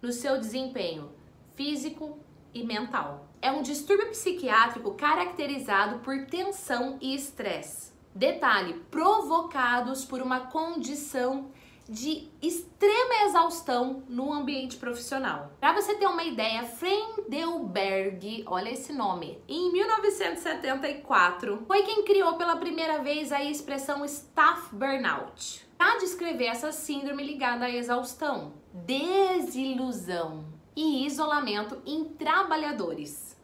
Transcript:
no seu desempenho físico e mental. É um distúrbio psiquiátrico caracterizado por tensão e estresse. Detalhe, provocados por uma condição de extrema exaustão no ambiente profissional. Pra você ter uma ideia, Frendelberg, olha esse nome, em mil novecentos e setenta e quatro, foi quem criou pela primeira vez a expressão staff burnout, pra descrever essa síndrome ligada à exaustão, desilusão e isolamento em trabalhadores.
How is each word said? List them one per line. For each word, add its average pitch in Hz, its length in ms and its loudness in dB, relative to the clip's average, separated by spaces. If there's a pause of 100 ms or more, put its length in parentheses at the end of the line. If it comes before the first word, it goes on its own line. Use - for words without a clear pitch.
no 240 120 -6
seu 269 260 0
desempenho 220 720 -4 (460)
físico 294 640 -6 (340)
e 233 80 -8
mental. 208 640 -4 (160)
É 254 80 4
um 294 120 0
distúrbio 392 480 2
psiquiátrico 233 840 2
caracterizado 277 1040 0
por 269 280 -6
tensão 277 760 -2
e 262 160 -2
estresse. - 760 -8 (240)
Detalhe, 214 600 2 (160)
provocados 277 1120 2
por 254 160 -6
uma 254 200 0
condição 277 1080 -4 (380)
de 240 400 -6 (140)
extrema 415 800 4
exaustão 269 840 2
no 254 240 -4
ambiente 269 460 -4
profissional. 240 800 -4
Pra 294 140 6
você 403 220 2
ter 403 120 2
uma 339 160 2
ideia, 226 400 -2
Frendelberg, 233 1800 -2
olha 185 220 -2
esse 262 240 -8
nome, 180 560 -4
em 349 240 0
mil 392 160 4
novecentos 403 520 0
e - 20 -14
setenta 285 480 -2
e 285 100 -6
quatro, 202 680 2
foi 392 180 6
quem 415 200 2
criou 381 300 6
pela 339 220 2
primeira 320 420 0
vez 285 340 -2
a 285 100 0
expressão 285 600 -4
staff 311 720 2
burnout, 233 920 -4 (120)
pra 415 180 6
descrever 339 520 -2
essa 240 220 -2
síndrome 277 540 -6
ligada 254 400 -2
à 247 60 0
exaustão, 247 840 -2 (220)
desilusão 254 1700 0 (320)
e 294 300 2
isolamento 262 800 0
em 311 180 -2
trabalhadores. 302 1300 -2 (120)